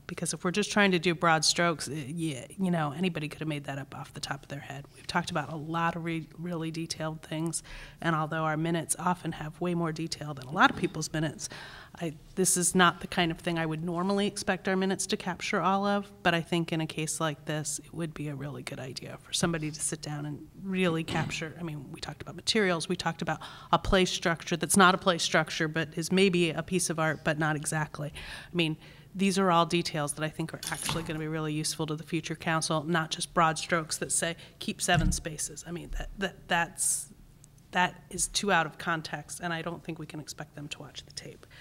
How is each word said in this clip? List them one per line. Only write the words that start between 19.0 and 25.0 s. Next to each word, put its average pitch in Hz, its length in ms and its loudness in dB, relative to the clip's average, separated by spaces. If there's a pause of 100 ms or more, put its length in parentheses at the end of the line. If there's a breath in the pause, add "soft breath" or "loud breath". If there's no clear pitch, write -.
for - 100 -14
somebody 165 380 0
to 156 100 -10
sit - 220 -4
down 147 240 -6
and 147 200 -8 (160)
really 185 400 2
capture, 156 560 -4
I 165 40 -8
mean, 147 280 -8
we 160 100 -12
talked - 220 -12
about - 140 -12
materials, 180 520 2
we 180 80 0
talked - 260 -2
about 160 180 -2 (320 loud breath)
a 165 60 6
play 185 260 6
structure - 540 0
that's 160 180 2
not 185 180 10
a 175 40 0
play 180 180 2